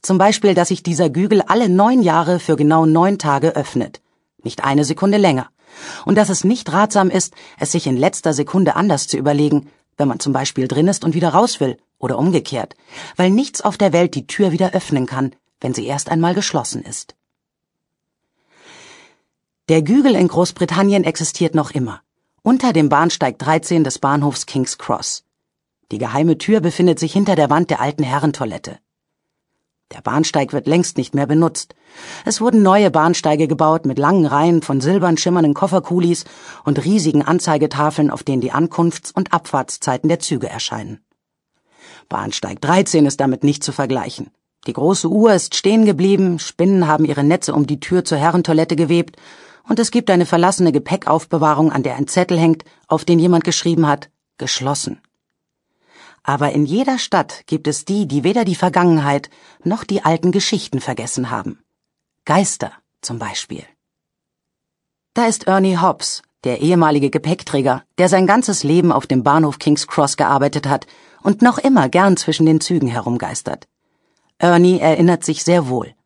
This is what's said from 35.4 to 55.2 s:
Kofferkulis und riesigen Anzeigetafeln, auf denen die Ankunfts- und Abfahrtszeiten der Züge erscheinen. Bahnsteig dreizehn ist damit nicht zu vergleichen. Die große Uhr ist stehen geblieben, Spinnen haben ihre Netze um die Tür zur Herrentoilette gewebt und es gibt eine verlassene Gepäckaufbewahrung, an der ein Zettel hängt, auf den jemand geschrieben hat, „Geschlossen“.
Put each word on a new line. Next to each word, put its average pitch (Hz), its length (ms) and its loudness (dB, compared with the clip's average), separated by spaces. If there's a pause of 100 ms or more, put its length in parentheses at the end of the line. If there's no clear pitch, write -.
Kofferkulis 175 720 0 (380)
und 143 200 -2
riesigen 156 380 2
Anzeigetafeln, 151 880 0
auf - 120 -10
denen 135 200 -2
die 127 100 -4
Ankunfts- 165 600 -2
und - 200 -4
Abfahrtszeiten 147 760 -4
der 170 80 0
Züge 131 300 -6
erscheinen. 110 520 -10 (1080)
Bahnsteig 101 500 -8
dreizehn 160 460 2
ist 139 140 -4
damit 135 240 -2
nicht 143 200 -2
zu 135 80 -6
vergleichen. 127 580 -8 (360)
Die 123 80 -8
große 165 340 -2
Uhr 208 240 4
ist - 220 -2
stehen 220 320 2
geblieben, 190 520 2
Spinnen 180 480 0
haben 151 200 2
ihre 139 180 -2
Netze 175 300 0
um 147 120 2
die 143 140 -6
Tür 175 240 -2
zur 156 140 -2
Herrentoilette 160 580 2
gewebt 170 400 0 (540)
und 233 80 0
es 226 120 0
gibt 240 200 0
eine 175 160 4
verlassene 175 460 2
Gepäckaufbewahrung, 156 1000 0
an 131 100 -2
der 127 140 -4
ein 139 120 -4
Zettel 180 300 0
hängt, 165 260 2 (240)
auf 160 180 0
den 170 120 4
jemand 170 260 4
geschrieben 165 420 0
hat, 143 240 -2 (260)
„Geschlossen“. - 640 -6 (1200)